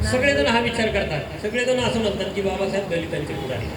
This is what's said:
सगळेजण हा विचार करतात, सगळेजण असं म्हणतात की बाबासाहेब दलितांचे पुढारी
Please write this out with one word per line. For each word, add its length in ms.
सगळेजण 340
हा 140
विचार 280
करतात, 540
सगळेजण 380
असं 200
म्हणतात 360
की 60
बाबासाहेब 480
दलितांचे 440
पुढारी 320